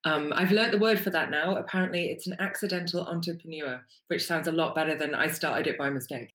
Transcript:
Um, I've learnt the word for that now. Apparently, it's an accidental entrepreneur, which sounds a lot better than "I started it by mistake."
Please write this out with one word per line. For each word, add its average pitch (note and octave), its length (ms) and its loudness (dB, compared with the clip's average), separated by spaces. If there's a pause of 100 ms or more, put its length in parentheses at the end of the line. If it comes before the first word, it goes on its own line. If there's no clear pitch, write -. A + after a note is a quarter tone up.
Um, D3+ 320 2
I've F3+ 160 4
learnt A3 200 4
the G#3 80 2
word A3 200 4
for - 120 -2
that D#3+ 180 0
now. D#3+ 260 0
Apparently, F3 520 0
it's - 200 -6
an F3+ 120 -6
accidental F3+ 680 -2
entrepreneur, E3 800 -6 (220)
which - 180 0
sounds E3 220 0
a E3 40 0
lot D#3+ 240 2
better D#3 200 2
than D3+ 180 -2
"I D3+ 140 2
started D3+ 400 0
it - 100 0
by C#3+ 120 0
mistake." C3 460 -6